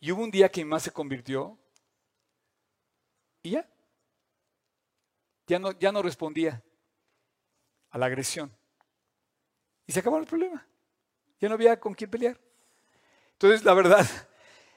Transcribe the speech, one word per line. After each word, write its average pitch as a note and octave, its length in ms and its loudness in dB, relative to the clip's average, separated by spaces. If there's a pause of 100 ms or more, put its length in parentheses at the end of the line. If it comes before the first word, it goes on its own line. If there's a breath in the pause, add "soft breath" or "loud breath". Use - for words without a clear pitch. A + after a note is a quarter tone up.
Y D3+ 100 -6
hubo G3 100 -4
un A3+ 100 -8
día F#3+ 180 4
que F#3+ 100 -10
mi D#3 60 -8
mamá D#3 160 -4
se - 100 -10
convirtió C#3 680 -8 (1900)
y E3+ 80 -10
ya. D4+ 180 -6 (1800)
Ya F3 120 -2
no, F#3+ 140 -8
ya F#3 180 -2
no G3+ 100 -4
respondía D#3 600 -6 (1300)
a - 60 -12
la B2+ 80 -2
agresión. C3 460 -6 (1300)
Y - 60 -14
se F#3 80 -4
acabó B3 180 -2
el D#4+ 80 -6
problema. E4 400 -6 (720)
Ya G3+ 100 -4
no A3 60 -4
había A3+ 220 6
con G#3+ 160 -8
quién G#3 160 -12
pelear. A#3+ 300 -6 (960)
Entonces, G#3+ 320 4
la G3 80 8
verdad, F#3 340 6 (680 soft breath)